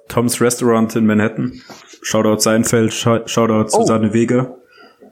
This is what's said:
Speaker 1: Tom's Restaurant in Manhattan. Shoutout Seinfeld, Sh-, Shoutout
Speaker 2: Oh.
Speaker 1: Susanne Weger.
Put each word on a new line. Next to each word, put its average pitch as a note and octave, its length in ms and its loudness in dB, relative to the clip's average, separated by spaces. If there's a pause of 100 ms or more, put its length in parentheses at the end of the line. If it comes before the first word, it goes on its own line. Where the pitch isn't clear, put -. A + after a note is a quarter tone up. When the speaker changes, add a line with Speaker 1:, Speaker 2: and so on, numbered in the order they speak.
Speaker 1:
Tom's A#2+ 320 -2
Restaurant A#2+ 560 0
in A2 80 0
Manhattan. G#2+ 560 0 (400)
Shoutout G#2+ 400 0
Seinfeld, A2+ 520 0
Sh-, A#2 340 -2
Shoutout A2 400 0 (100)
Speaker 2:
Oh. A3 40 4
Speaker 1:
Susanne A2 340 0
Weger. B2 420 0 (560)